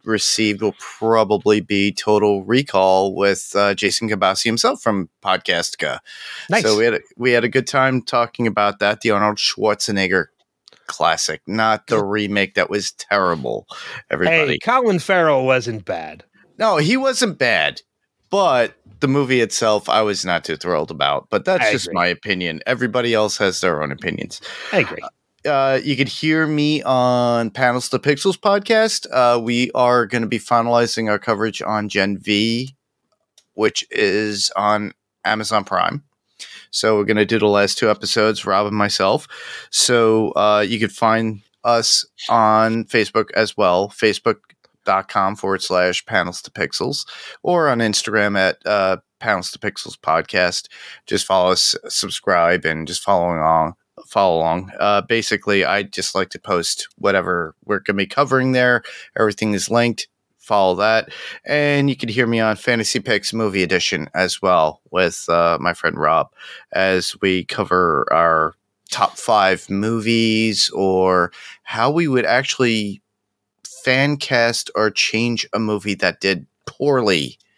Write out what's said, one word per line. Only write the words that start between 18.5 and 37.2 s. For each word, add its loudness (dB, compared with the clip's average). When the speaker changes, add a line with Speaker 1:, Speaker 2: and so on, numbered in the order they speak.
Speaker 1:
the -6
movie 0
itself, 0
I 2
was -4
not -2
too -6
thrilled -4
about. -2
But -2
that's 0
Speaker 2:
I 2
Speaker 1:
just -2
Speaker 2:
agree. -10
Speaker 1:
my 0
opinion. -4
Everybody -2
else 0
has 0
their 0
own -4
opinions. -8
Speaker 2:
I 2
agree. -4
Speaker 1:
Uh, 0
you -2
could 0
hear -2
me -2
on 0
Panels 0
to -2
Pixels 0
podcast. 0
Uh, 4
we 0
are 4
gonna -2
be -4
finalizing 0
our 2
coverage -2
on -4
Gen 0
V, 0
which 0
is 0
on 0
Amazon 0
Prime. -2
So 0
we're 2
gonna 2